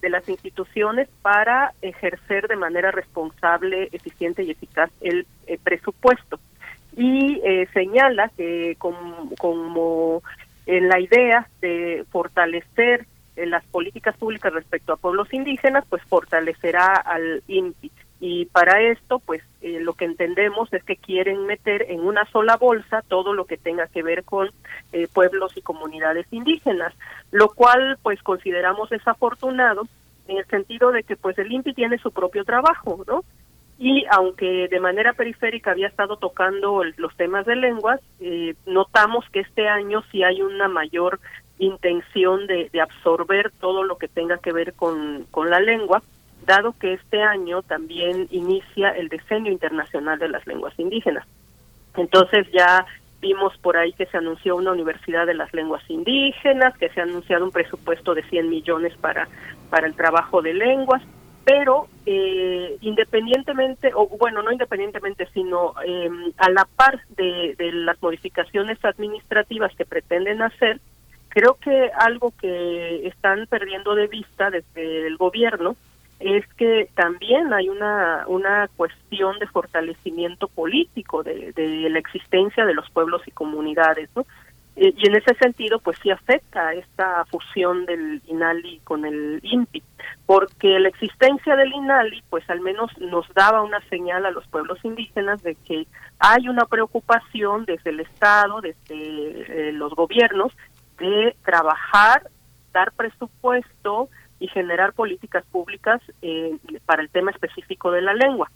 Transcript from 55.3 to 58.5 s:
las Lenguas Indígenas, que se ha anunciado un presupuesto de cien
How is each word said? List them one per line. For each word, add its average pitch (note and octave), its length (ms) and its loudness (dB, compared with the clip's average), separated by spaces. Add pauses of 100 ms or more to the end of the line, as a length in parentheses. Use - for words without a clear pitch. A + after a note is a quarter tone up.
las D3+ 180 -8
Lenguas D#3 360 -6
Indígenas, C4 880 0
que E3 120 -2
se - 100 -8
ha F3+ 40 0
anunciado F3 420 -2
un F#3+ 60 -6
presupuesto E3+ 640 -2
de D#3 80 -4
cien E3 260 -2